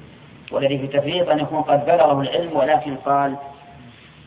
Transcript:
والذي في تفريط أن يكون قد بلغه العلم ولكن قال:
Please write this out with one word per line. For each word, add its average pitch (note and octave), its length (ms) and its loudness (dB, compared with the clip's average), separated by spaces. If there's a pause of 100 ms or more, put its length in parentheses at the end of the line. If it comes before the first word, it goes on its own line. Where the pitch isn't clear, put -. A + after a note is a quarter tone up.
(520)
والذي C#3 260 0
في C3 80 -6
تفريط D3 420 -2
أن D3+ 100 2
يكون D3+ 240 -4
قد D3 240 2
بلغه D#3 340 4
العلم D#3+ 360 -4
ولكن D3 400 0
قال: C#3 400 -2 (920)